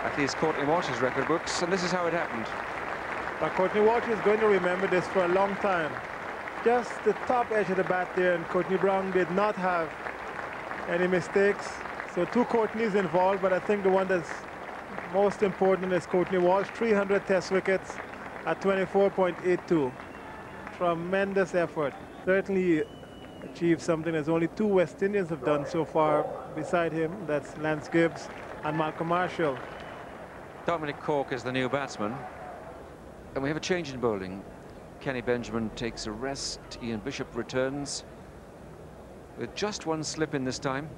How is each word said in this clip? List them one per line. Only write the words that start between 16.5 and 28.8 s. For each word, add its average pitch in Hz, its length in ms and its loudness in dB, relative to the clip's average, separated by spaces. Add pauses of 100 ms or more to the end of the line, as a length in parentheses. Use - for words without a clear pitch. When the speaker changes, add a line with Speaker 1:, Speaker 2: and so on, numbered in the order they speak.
Speaker 2:
three 226 260 2
hundred 196 340 2
Test 190 240 2
wickets 190 460 0 (480)
at 165 160 -2
twenty-four 190 480 4
point 185 340 2
eight 180 240 4
two. 143 240 4 (840)
Tremendous 185 800 0
effort. 156 380 0 (300)
Certainly 185 600 4 (600)
achieved 170 360 2
something 160 320 0
that 151 160 0
only 165 280 4
two 214 100 2
West 190 380 4
Indians 196 260 0
have 160 160 -4
done 147 220 2
so 160 180 0
far 151 400 4 (300)
beside 165 360 0
him. 160 240 -2 (120)
That's 147 300 -2
Lance 151 300 -2
Gibbs 165 400 2 (360)
and 151 120 -2
Malcolm 160 340 -2